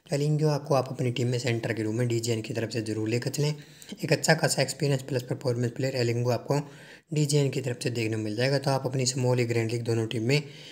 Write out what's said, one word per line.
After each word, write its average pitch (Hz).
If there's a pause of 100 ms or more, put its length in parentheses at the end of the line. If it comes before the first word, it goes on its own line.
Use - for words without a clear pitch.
तो 156
एलिंग्यू 151
आपको 147
आप 127
अपनी 127
टीम 123
में 123
सेंटर 117
के 110
रूप 107
में 123
डीजीएन 117
की 117
तरफ 110
से 117
जरूर 110
लेकर 120
चलें। 147 (500)
एक 151
अच्छा 135
खासा 156
एक्सपीरियंस 139
प्लस 127
परफॉर्मेंस 123
प्लेयर 135
एलिंग्यू 120
आपको 139 (540)
डीजीएन 143
की 131
तरफ 120
से 131
देखने 113
को 107
मिल 107
जाएगा। 135
तो 139
आप 135
अपनी 127
स्मॉल 123
लीग, 123
ग्रैंड 113
लीग 117
दोनों 117
टीम 113
में 143 (280)